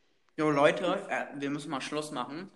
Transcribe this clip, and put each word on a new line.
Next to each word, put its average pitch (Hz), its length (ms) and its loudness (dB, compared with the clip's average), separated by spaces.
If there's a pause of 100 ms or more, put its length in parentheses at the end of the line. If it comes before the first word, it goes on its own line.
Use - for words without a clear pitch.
(380)
Jo, 156 120 2
Leute, 175 600 4
äh, 123 160 -2 (140)
wir 139 120 -2
müssen 147 180 -6
mal 135 120 -4
Schluss 151 300 -6
machen, 143 440 -6